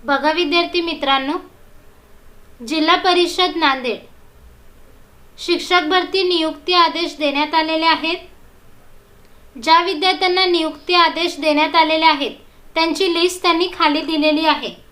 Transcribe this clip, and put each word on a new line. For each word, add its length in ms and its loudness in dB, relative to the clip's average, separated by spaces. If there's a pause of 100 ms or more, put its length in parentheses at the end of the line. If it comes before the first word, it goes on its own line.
बघा 280 0
विद्यार्थी 500 0
मित्रांनो, 520 -2 (1300)
जिल्हा 300 2
परिषद 600 0
नांदेड 420 -2 (1400)
शिक्षक 440 0
भरती 420 0
नियुक्ती 500 -2
आदेश 460 2
देण्यात 360 -2
आलेले 300 0
आहेत. 320 0 (1500)
ज्या 180 4
विद्यार्थ्यांना 640 0
नियुक्ती 480 -2
आदेश 460 0
देण्यात 360 0
आलेले 300 2
आहेत, 260 2 (440)
त्यांची 380 0
लिस्ट 280 -2
त्यांनी 260 0 (120)
खाली 220 2
दिलेली 440 0
आहे. 460 -4